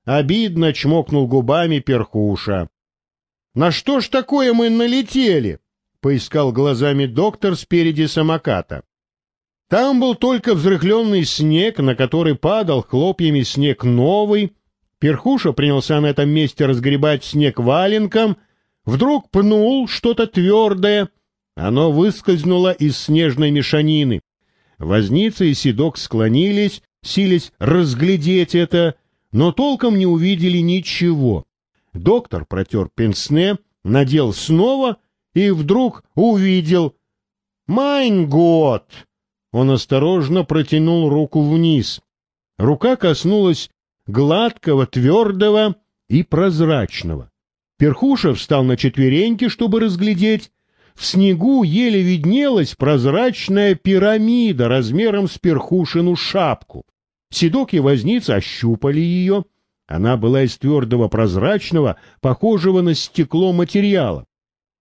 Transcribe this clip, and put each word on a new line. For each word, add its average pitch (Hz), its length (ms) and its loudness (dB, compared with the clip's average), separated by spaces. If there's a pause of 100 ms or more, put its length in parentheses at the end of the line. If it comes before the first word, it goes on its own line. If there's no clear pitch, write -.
обидно 165 680 0
чмокнул 147 540 0
губами 139 520 0
Перхуша. 104 880 -4 (840)
«На 160 180 0
что 269 280 -2
ж - 80 -6
такое 262 460 0
мы 233 160 2
налетели?» 226 880 0 (420)
поискал 139 500 -2
глазами 139 540 0
доктор 180 500 -2
спереди 165 500 0
самоката. 156 800 -4 (840)
Там 254 300 2
был 247 160 0
только 240 400 0
взрыхленный 190 720 0
снег, 160 540 0
на 135 160 0
который 151 400 0
падал 165 460 -2
хлопьями 156 600 0
снег 139 420 -2
новый. 190 720 0 (440)
Перхуша 156 540 0
принялся 143 480 0
на 151 60 2
этом 143 220 0
месте 151 360 0
разгребать 139 580 0
снег 147 360 0
валенком. 202 800 0 (480)
Вдруг 240 440 0
пнул 214 580 2
что-то 233 380 -2
твердое. 202 840 0 (460)
Оно 123 360 0
выскользнуло 180 800 0
из 147 260 -2
снежной 151 540 0
мешанины. 147 680 0 (560)
Возница 113 680 0
и 147 80 2
Седок 131 440 -2
склонились, 175 840 0 (220)
силясь 185 560 -2
разглядеть 165 960 0
это, 170 400 0 (360)
но 156 200 2
толком 247 460 0
не 190 80 2
увидели 175 540 0
ничего. 165 840 -2 (480)
Доктор 92 520 -2
протер 92 500 -4
пенсне, 156 600 -2 (260)
надел 131 500 0
снова — 240 640 0 (360)
и 196 180 2
вдруг 190 520 -2 (120)
увидел. 185 800 0 (720)
«Майн 247 600 0
гот!» 156 580 2 (680)
Он 131 200 2
осторожно 151 720 0
протянул 156 640 0
руку 151 320 0
вниз. 156 600 0 (560)
Рука 147 380 0
коснулась 185 720 0 (380)
гладкого, 143 800 0
твердого 202 920 0 (320)
и 160 160 2
прозрачного. 151 1080 -2 (460)
Перхуша 156 560 2
встал 135 300 0
на 127 140 0
четвереньки, 160 720 0
чтобы 226 320 -2
разглядеть. 214 720 0 (440)
В - 100 -12
снегу 196 580 2
еле 202 380 0
виднелась 185 720 0
прозрачная 185 1000 0
пирамида 208 920 0
размером 165 640 0
с - 80 -16
Перхушину 170 800 0
шапку. - 680 -4 (460)
Седок 180 420 0
и 165 60 2
Возница 139 560 0
ощупали 117 640 -2
ее. 180 460 0 (420)
Она 107 300 0
была 127 260 0
из - 140 -4
твердого 123 500 0
прозрачного, 110 880 -2 (240)
похожего 185 640 0
на 170 140 0
стекло 175 580 -2
материала. 175 720 0 (560)